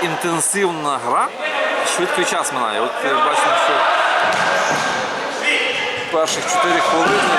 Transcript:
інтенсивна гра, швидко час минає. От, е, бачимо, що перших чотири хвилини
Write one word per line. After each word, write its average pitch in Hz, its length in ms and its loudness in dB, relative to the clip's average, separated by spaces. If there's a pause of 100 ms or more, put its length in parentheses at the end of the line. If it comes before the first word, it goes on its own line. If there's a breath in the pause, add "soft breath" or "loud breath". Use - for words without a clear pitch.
інтенсивна 165 1040 0
гра, 175 200 2 (680)
швидко 180 280 0
час 180 300 -2
минає. 110 280 0
От, 123 100 -2 (140)
е, 269 80 0
бачимо, - 420 2 (100)
що - 80 2 (2500)
перших 160 260 0
чотири - 360 2
хвилини 381 400 2 (200)